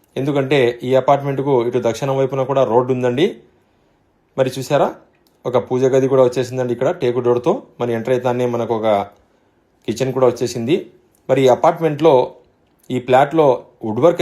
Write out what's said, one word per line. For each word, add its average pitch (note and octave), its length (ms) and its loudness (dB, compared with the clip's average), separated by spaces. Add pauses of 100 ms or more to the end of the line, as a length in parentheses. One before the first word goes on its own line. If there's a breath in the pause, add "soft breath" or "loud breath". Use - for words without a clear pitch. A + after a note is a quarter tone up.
(220)
ఎందుకంటే C#3 380 0 (280)
ఈ B2+ 40 0 (100)
అపార్ట్మెంట్కు C#3 520 0 (140)
ఇటు B2 200 -2
దక్షిణం C3+ 340 -2
వైపున C3+ 280 -2
కూడా C3+ 220 2
రోడ్డు B2+ 240 2
ఉందండి. B2 320 0 (1120)
మరి B2+ 180 -2
చూసారా, D3 320 -2 (600)
ఒక - 60 -2 (140)
పూజ C3 140 0 (100)
గది C3 200 2
కూడా C3 160 4
వచ్చేసిందండి B2 480 -4
ఇక్కడ C3 120 0 (140)
టేకు A#2+ 240 -2
డోర్తో. B2 260 0 (280)
మరి A#2+ 80 -2 (100)
ఎంటర్ B2+ 160 -2
అయితేనే B2 400 -2
మనకు A#2 240 -4
ఒక A2 80 -2 (1000)
కిచెన్ C3 280 -4
కూడా B2+ 140 4
వచ్చేసింది. B2 440 -2 (540)
మరి C3+ 160 2
ఈ - 100 4
అపార్ట్మెంట్లో, D#3+ 560 2 (840)
ఈ - 20 -4 (100)
ప్లాట్లో D3 380 4 (400)
వుడ్ A2 200 -4
వర్క్ E3+ 180 4